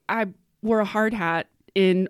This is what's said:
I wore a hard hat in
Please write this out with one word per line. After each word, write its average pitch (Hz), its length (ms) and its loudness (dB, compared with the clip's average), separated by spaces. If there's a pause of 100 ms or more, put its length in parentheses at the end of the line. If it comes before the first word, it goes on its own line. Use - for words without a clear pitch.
I 220 180 -2 (340)
wore 220 200 0
a 202 40 2
hard 214 280 0
hat 165 340 -4 (260)
in 190 360 2